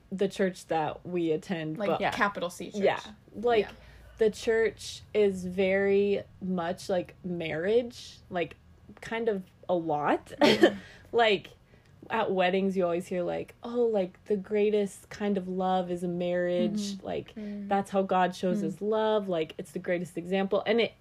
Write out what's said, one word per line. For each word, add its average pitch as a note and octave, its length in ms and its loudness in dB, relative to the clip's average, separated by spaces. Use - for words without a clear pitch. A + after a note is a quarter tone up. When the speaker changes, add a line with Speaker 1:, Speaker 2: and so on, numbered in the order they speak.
Speaker 1:
the G3 160 2
church F#3+ 400 -2
that D#3 360 0
we E3+ 280 -2
attend, D#3 480 -4
Speaker 2:
Like, G3 200 0
Speaker 1:
but G3 140 0
Speaker 2:
capital G3 380 -2
C - 200 -12
church. G#3 100 -4
Speaker 1:
Yeah. F3+ 180 2
Like, A3 300 2
Speaker 2:
Yeah. - 60 -10
Speaker 1:
the A3 100 6
church A3 720 0
is G3 300 4
very G3 800 2
much F#3 480 -2
like F3+ 340 -2
marriage, F3+ 920 -4
like, F3 260 -4
kind A#3 280 -6
of G3 120 0
a F#3 60 0
lot. E3 640 0
<laughs> - 40 -18
Speaker 2:
Mm-hmm. A3 340 6
Speaker 1:
Like, A3 380 2
at A3 220 0
weddings, F#3+ 460 2
you F#3 60 2
always F3 240 0
hear, F3+ 160 -4
like, E3+ 400 -6
"Oh, A#3+ 200 -2
like, G3+ 420 0
the G#3 100 0
greatest G#3 720 0
kind G3+ 280 -2
of F3+ 100 -4
love F#3 420 0
is F3 140 -4
a F#3 40 -2
marriage." F3+ 720 0
Speaker 3:
Mm-hmm. F#3+ 80 -16
Speaker 1:
Like, - 300 -8
Speaker 2:
Mm. G#3 340 -10
Speaker 1:
that's G3 220 0
how G3 120 2
God F#3 320 2
shows F#3 240 0
Speaker 3:
Mm. G3+ 40 -2
Speaker 1:
his D#3+ 180 -6
love. G#3+ 480 2
Like, D#3+ 280 -2
it's F#3 140 -12
the G3 80 -8
greatest F3+ 380 -4
example. G3 500 0
And A3+ 140 4
it - 200 0